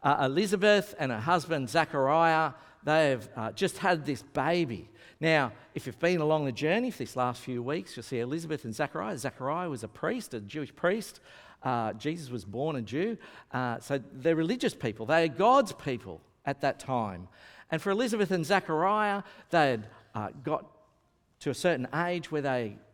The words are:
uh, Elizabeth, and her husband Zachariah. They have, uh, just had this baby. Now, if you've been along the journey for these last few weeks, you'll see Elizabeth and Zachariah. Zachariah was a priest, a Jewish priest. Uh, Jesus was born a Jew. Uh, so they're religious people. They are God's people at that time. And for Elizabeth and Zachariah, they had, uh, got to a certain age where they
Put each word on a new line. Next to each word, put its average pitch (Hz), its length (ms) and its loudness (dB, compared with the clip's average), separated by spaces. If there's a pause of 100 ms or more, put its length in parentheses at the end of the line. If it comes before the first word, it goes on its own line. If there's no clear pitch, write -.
uh, 143 200 4
Elizabeth, 196 760 2
and 135 140 0
her 107 80 -2
husband 147 480 0
Zachariah. 156 840 4 (300)
They 151 280 4
have, 117 260 -2
uh, 113 160 -4
just - 240 -2
had 170 300 0
this 135 160 -2
baby. 147 640 -2 (320)
Now, 151 320 4 (220)
if - 100 -8
you've - 160 -10
been 170 220 2
along 151 240 2
the 135 60 -2
journey 170 380 0
for - 100 -10
these 120 140 -8
last 123 280 -2
few 123 200 -6
weeks, 151 320 -6
you'll 120 100 -12
see 123 160 -4
Elizabeth 151 440 -6
and 113 100 -8
Zachariah. 143 440 -4
Zachariah 139 500 -4
was 120 160 -8
a 107 40 -10
priest, 214 440 -6
a 117 80 -6
Jewish 127 340 -10
priest. - 460 -2 (420)
Uh, 117 300 0
Jesus 139 380 -6
was 113 160 -8
born 135 300 -4
a 127 40 -4
Jew. 151 380 -4 (340)
Uh, 123 280 -2
so 139 200 -4 (140)
they're 135 200 2
religious 160 400 0
people. 113 300 -4
They 160 200 4
are 165 40 2
God's 220 460 4
people 104 480 -8 (240)
at 139 160 -4
that 143 160 0
time. 101 500 -4 (420)
And 156 120 -2
for 202 80 0
Elizabeth 214 400 2
and 175 160 0
Zachariah, 196 760 2 (280)
they 151 220 6
had, 107 160 -4 (260)
uh, 107 140 -4 (140)
got 151 220 -4 (760)
to 147 100 -4
a 143 40 0
certain 160 400 0
age 175 360 -2
where 151 100 -2
they 123 380 -2 (160)